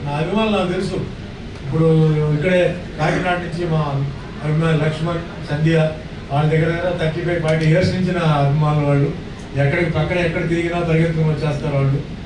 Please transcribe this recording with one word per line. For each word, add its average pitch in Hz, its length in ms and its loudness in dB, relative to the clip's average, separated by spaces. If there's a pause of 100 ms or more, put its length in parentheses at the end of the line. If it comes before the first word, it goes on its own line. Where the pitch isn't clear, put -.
నా 143 60 -4
అభిమానులు 196 460 0
నాకు 180 160 0
తెలుసు. 196 220 -4 (720)
ఇప్పుడు 160 460 4 (220)
ఇక్కడే 175 420 2 (220)
కాకినాడ 175 400 0
నుంచి 170 320 -4
మా 143 360 0 (380)
అభిమానులు 156 400 2
లక్ష్మణ్, 160 340 -2 (320)
సంధ్య, 156 420 2 (400)
వాళ్ళ 151 180 2
దగ్గర 156 180 2
దగ్గర 175 320 -2
థర్టీ 160 200 -2
ఫైవ్, 165 220 0
ఫార్టీ 160 240 2
ఇయర్స్ 175 280 4
నుంచి 180 180 0
నా 175 80 -2
అభిమానులు 151 680 2
వాళ్ళు. 143 260 2 (540)
ఎక్కడికి 170 240 0
పక్కన 160 280 0
ఎక్కడ 165 300 0
తిరిగినా 170 320 0
పరిగెత్తుకుని 160 480 2
వచ్చేస్తారు 147 480 -2
వాళ్ళు. 135 240 0 (260)